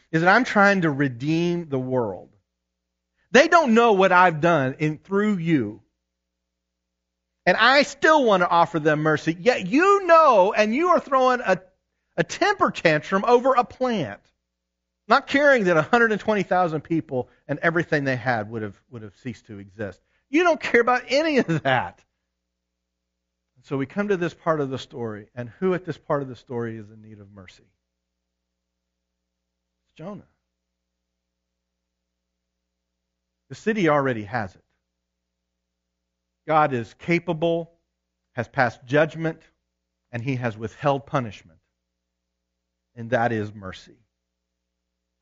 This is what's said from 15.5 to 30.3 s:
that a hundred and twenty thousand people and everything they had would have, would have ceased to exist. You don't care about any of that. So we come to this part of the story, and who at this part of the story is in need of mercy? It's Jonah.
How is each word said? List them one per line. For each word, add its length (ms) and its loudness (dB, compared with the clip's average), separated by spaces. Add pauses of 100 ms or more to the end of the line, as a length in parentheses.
that 120 2
a 60 4
hundred 300 2
and 60 -4
twenty 220 -2
thousand 400 -2
people 480 -4 (180)
and 120 -6
everything 460 -2
they 100 -2
had 340 -4
would 140 -10
have, 260 -12
would 140 -18
have 140 -20
ceased 300 -14
to 120 -16
exist. 420 -14 (300)
You 100 0
don't 180 0
care 220 2
about 280 0
any 280 0
of 240 -2
that. 420 -4 (1600)
So 120 -6
we 80 -4
come 220 -6
to 100 0
this 160 -6
part 280 -4
of 80 -6
the 80 -8
story, 580 -12
and 140 -12 (100)
who 140 0
at 120 -6
this 120 -10
part 240 -4
of 60 -10
the 80 -16
story 420 -10
is 120 -18
in 120 -20
need 180 -20
of 120 -20
mercy? 320 -20 (2250)
It's 140 -20
Jonah. 280 -16 (3250)